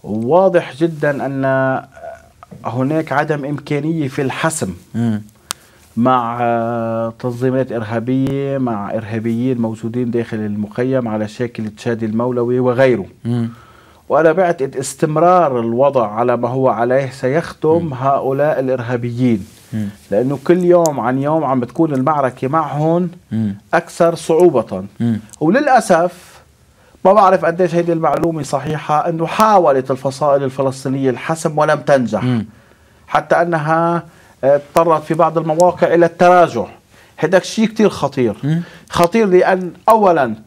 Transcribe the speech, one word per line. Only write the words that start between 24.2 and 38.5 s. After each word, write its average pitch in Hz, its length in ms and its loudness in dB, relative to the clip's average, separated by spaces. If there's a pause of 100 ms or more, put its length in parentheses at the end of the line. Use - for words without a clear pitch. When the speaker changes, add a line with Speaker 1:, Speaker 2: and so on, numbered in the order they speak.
Speaker 2:
مم. 117 200 0 (200)
Speaker 1:
وللأسف 220 960 2 (680)
ما 190 80 6
بعرف 190 320 4
قديش 170 300 0
هيدي 170 180 0
المعلومة 160 500 -2
صحيحة، 147 680 -2
أنه 165 180 -4
حاولت 160 640 2
الفصائل 139 520 0
الفلسطينية 135 680 -2
الحسم 156 480 -4
ولم 151 220 2
تنجح. 120 440 0
Speaker 2:
مم. 123 220 0 (640)
Speaker 1:
حتى 151 280 0
أنها، 165 680 0 (400)
آه، 139 120 4
اضطرت 160 480 2
في 165 100 -6
بعض 160 240 0
المواقع 165 560 2
إلى 170 120 6
التراجع. 165 600 4 (540)
هيدا 170 180 2
الشيء 214 300 0
كتير 214 220 0
خطير. 127 540 -2
Speaker 2:
مم. 160 180 0 (280)